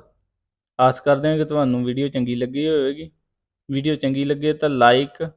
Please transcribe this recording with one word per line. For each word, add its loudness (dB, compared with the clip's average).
ਆਸ 4
ਕਰਦੇ 2
ਹਾਂ 0
ਕਿ 0
ਤੁਹਾਨੂੰ -2
ਵੀਡੀਓ -2
ਚੰਗੀ -4
ਲੱਗੀ -4
ਹੋਵੇਗੀ। -2
ਵੀਡੀਓ -2
ਚੰਗੀ -2
ਲੱਗੇ -2
ਤਾਂ -2
like 2